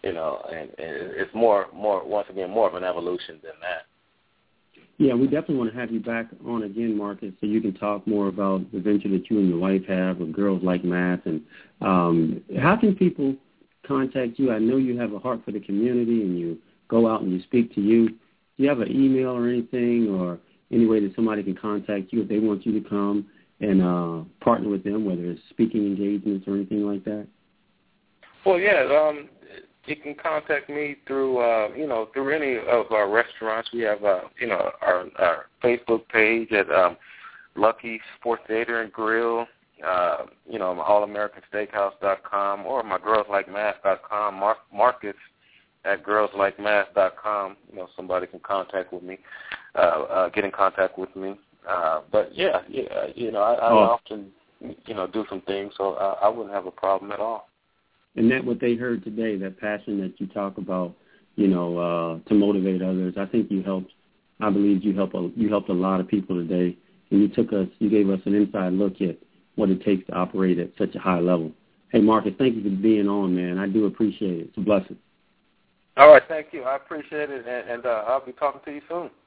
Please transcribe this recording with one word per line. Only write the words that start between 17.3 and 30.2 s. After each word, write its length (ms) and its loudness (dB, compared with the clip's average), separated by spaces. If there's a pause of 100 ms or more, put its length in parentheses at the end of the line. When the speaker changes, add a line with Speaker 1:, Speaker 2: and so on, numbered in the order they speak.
Speaker 2:
you 100 -2
speak 320 0
to 60 -2
youth. 300 6
Do 520 -10
you 60 4
have 120 0
an 100 -2
email 400 2
or 180 0
anything 640 0
or 240 -2 (320)
any 160 4
way 140 4
that 140 -2
somebody 280 0
can 140 -4
contact 560 -6
you 100 0
if 60 -4
they 100 0
want 280 0
you 120 0
to 100 -8
come 380 -2 (340)
and, 220 4
uh, 420 -2 (200)
partner 240 2
with 160 -4
them, 220 -4
whether 180 -4
it's 240 -8
speaking 380 0
engagements 600 -2
or 80 -4
anything 320 -2
like 180 -6
that? 220 -8 (1160)
Speaker 1:
Well, 140 4
yeah, 240 4
um, 460 2 (580)
you 100 -6
can 180 -14
contact 540 -4